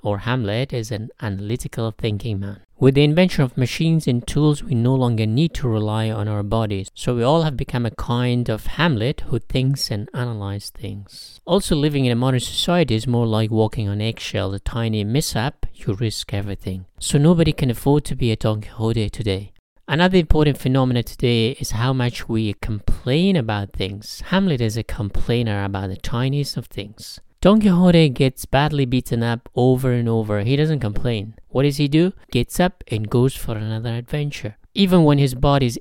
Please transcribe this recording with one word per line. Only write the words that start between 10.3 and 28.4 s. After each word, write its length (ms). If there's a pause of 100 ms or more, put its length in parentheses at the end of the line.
things. 760
Also, 300
living 300
in 60
a 40
modern 240
society 540
is 140
more 180
like 240
walking 380
on 120
eggshell. 540
A 60
tiny 440
mishap, 720
you 200
risk 420
everything. 500 (140)
So 180
nobody 340
can 200
afford 340
to 100
be 160
a 40
Don 260
Quixote 480
today. 440 (340)
Another 300
important 400
phenomenon 460
today 560
is 120
how 220
much 360
we 240
complain 800
about 380
things. 540
Hamlet 340
is 160
a 60
complainer 800
about 260
the 80
tiniest 600
of 100
things. 520 (220)
Don 180
Quixote 500
gets 360